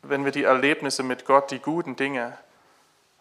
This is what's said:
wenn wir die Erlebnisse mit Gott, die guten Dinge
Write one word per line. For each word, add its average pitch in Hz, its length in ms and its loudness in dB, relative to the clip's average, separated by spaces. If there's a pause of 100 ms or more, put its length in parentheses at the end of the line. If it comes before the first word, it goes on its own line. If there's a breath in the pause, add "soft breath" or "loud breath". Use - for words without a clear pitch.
wenn 139 240 -2
wir 139 60 0
die 143 120 -2
Erlebnisse 135 600 2
mit 127 220 -4
Gott, 139 260 4
die 131 80 -6
guten 151 360 -6
Dinge 131 420 -4 (840 soft breath)